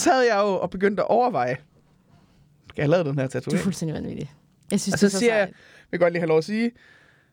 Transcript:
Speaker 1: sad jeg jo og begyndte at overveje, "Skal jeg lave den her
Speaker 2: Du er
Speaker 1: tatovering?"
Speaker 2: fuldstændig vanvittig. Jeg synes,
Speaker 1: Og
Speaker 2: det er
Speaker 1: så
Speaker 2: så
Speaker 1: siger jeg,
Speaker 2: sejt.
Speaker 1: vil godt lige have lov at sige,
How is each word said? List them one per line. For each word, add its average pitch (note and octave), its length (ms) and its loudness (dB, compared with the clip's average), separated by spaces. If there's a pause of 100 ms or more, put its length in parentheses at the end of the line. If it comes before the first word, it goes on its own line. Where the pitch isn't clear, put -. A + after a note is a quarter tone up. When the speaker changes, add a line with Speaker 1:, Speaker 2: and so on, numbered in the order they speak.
(160)
Speaker 1:
sad C4 80 4
jeg A#3 140 4
jo G3+ 220 0
og F3+ 100 -4
begyndte G3 340 0
at - 40 -2
overveje, E3 500 0 (1120)
"Skal - 120 -8
jeg D3 80 0
lave F3 140 2
den C#3+ 160 -4
her - 20 -2
Speaker 2:
Du - 0 -
er C3 60 -2
Speaker 1:
tatovering?" C#3+ 360 -4
Speaker 2:
fuldstændig E3 320 -4
vanvittig. - 360 -10 (400)
Jeg G3+ 80 0
synes, G3 140 -4
Speaker 1:
Og E3 60 -2
Speaker 2:
det G3+ 60 4
er G3 40 2
Speaker 1:
så G3 60 -4
Speaker 2:
så F#3+ 40 -4
Speaker 1:
siger A#3 160 2
jeg, G3+ 120 0
Speaker 2:
sejt. - 80 -20 (360)
Speaker 1:
vil F3 80 -4
godt F3 140 4
lige E3+ 80 -2
have E3+ 60 0
lov D#3+ 100 4
at D#3+ 60 2
sige, A3+ 280 -2 (600)